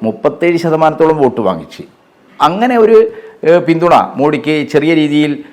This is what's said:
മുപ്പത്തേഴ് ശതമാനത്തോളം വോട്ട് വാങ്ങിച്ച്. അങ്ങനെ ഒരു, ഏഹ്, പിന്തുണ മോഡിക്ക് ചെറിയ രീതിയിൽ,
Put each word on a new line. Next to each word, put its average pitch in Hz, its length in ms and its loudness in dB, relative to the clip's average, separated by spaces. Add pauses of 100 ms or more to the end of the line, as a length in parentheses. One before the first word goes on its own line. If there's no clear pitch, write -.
മുപ്പത്തേഴ് 151 540 -2
ശതമാനത്തോളം 156 600 0
വോട്ട് 127 240 0
വാങ്ങിച്ച്. 90 420 -6 (580)
അങ്ങനെ 220 360 0
ഒരു, 220 340 4 (320)
ഏഹ്, 170 160 4
പിന്തുണ 165 560 0
മോഡിക്ക് 147 540 -2
ചെറിയ 156 240 0
രീതിയിൽ, 147 600 0